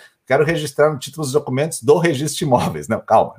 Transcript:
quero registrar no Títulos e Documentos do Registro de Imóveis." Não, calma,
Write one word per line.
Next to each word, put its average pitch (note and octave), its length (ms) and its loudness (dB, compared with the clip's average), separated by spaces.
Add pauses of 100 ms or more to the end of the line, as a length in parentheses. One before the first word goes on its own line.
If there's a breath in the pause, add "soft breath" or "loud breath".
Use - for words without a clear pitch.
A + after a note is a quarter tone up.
(260 loud breath)
quero D3+ 200 0
registrar D3+ 440 0
no D3+ 80 -4
Títulos D3 340 -8
e - 20 -6
Documentos C#3+ 500 -2
do C#3+ 140 6
Registro D#3 420 -2
de F3+ 60 -2
Imóveis." F2 420 0
Não, G#2+ 140 -2
calma, - 380 2